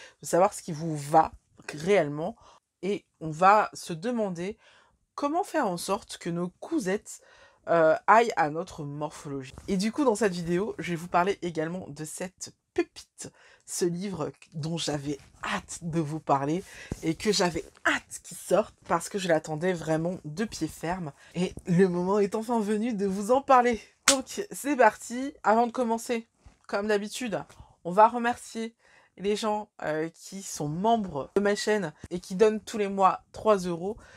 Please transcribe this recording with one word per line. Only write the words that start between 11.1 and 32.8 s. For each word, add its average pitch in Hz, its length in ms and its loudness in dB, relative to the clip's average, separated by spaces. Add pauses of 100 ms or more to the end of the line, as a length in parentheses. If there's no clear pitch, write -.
également 170 460 -4
de 143 160 -12
cette - 500 -12 (200)
pépite, - 580 -6 (340)
ce - 180 -4
livre 175 460 -4 (240)
dont 160 220 -6
j'avais 147 420 -4 (240)
hâte - 400 -8
de 165 160 -4
vous 156 220 -2
parler 151 420 0 (400)
et 160 140 -2
que 214 160 0
j'avais 175 320 0 (200)
hâte - 380 -2
qu'il - 140 -16
sorte - 360 2 (140)
parce 170 220 -2
que 208 100 -6
je 185 80 -6
l'attendais 160 460 0
vraiment 160 520 -2
de 151 200 -6
pied 165 240 -4
ferme. 165 420 -6 (240)
Et 180 200 -2 (120)
le 185 220 6
moment 180 320 0
est 202 160 0
enfin 226 240 -2
venu 214 340 -2
de 196 120 -2
vous 196 260 0
en 262 100 4
parler. 247 380 4 (260)
Donc 262 460 2
c'est 277 240 -4
parti. 240 680 2
Avant 226 240 4
de 233 60 -6
commencer, 233 560 -4 (400)
comme 202 180 -4
d'habitude, 208 560 -2 (400)
on 170 80 -6
va 208 160 8
remercier 233 680 -2 (400)
les 202 180 -2
gens, 208 360 -4 (120)
euh, 156 280 -2
qui - 340 -16
sont - 240 -6
membres 180 680 -2
de 196 60 2
ma 202 160 2
chaîne 208 360 -2 (180)
et 180 100 -6
qui 190 160 -10
donnent 214 240 6
tous - 180 -10
les 202 100 -2